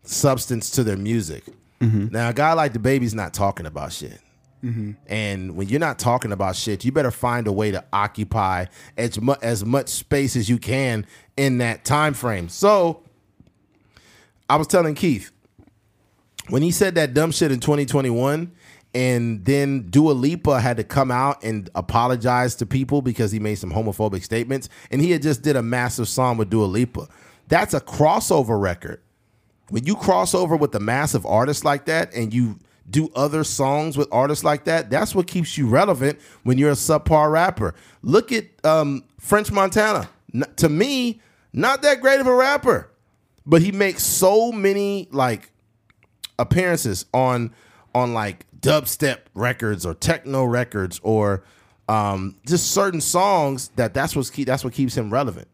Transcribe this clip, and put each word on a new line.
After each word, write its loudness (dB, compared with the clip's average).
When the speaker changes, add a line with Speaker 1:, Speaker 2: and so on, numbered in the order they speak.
Speaker 1:
substance -2
to 0
their -2
music. -4
Speaker 2:
Mm-hmm. 2
Speaker 1:
Now, -2
a -4
guy 2
like 0
DaBaby's 0
not -6
talking -2
about -10
shit. -14
Speaker 2:
Mm-hmm. -6
Speaker 1:
And -6
when -4
you're 0
not -2
talking 0
about -2
shit, -6
you 0
better 0
find -4
a 0
way 0
to -4
occupy -2
as -4
mu-, 2
as -2
much -2
space -2
as -2
you 2
can -2
in 2
that -2
time 2
frame. -4
So, 2
I 2
was 0
telling 2
Keith, -2
when 0
he 2
said 2
that 0
dumb 2
shit 2
in 0
twenty 0
twenty-one, 0
and 0
then 0
Dua 0
Lipa 0
had 0
to -4
come 0
out -2
and -6
apologize 0
to -4
people -2
because -2
he -4
made -2
some -8
homophobic -2
statements, -4
and 0
he 2
had 0
just 0
did 2
a 0
massive -2
song 0
with -2
Dua 2
Lipa. -2
That's 2
a -2
crossover 2
record. -6
When -4
you 0
cross 2
over 2
with 0
a 0
massive -2
artist 0
like 0
that -2
and -4
you -2
do -2
other 0
songs -2
with 0
artists 0
like 0
that, -2
that's -2
what 2
keeps -4
you 0
relevant 2
when 2
you're 4
a 4
subpar 2
rapper. 0
Look 4
at, -2
um, 2
French 0
Montana. 2
N-, 0
to 4
me, 0
not 0
that 4
great 6
of 2
a 6
rapper, 2
but 8
he 2
makes 0
so 4
many, 0
like, -2
appearances 0
on, 0
on, 0
like, -6
dubstep 0
records -2
or -4
techno -2
records -2
or, 2
um, -2
just 0
certain 0
songs 0
that 0
that's -2
what's -2
key, -6
that's -2
what -6
keeps -2
him -4
relevant. -4